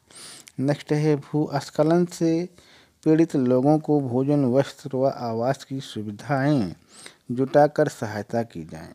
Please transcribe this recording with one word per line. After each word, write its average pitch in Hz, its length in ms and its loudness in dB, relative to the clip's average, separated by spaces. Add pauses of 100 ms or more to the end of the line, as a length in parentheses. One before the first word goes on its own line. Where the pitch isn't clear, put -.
(600)
नेक्स्ट 143 340 -2
है, 151 220 2
भूस्खलन 151 920 0
से 170 420 -2 (560)
पीड़ित 160 320 4
लोगों 131 440 4
को 147 220 0
भोजन, 135 440 0
वस्त्र 135 520 -2
व 135 120 2
आवास 120 540 -4
की 135 160 -10
सुविधाएं 117 960 -2 (580)
जुटाकर 143 560 4
सहायता 110 560 -6
की 87 200 -12
जाए। 82 320 -18